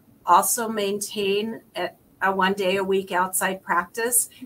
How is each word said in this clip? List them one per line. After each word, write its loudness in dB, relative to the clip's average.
also 4
maintain -2
a, -4
a 2
one 2
day 0
a 0
week 0
outside 0
practice -2